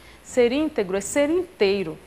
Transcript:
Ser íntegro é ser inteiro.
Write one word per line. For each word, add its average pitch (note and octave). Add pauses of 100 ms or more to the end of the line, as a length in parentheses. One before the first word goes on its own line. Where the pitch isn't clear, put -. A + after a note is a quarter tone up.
(240)
Ser A3
íntegro A#3+
é G3+
ser C#4+
inteiro. G3+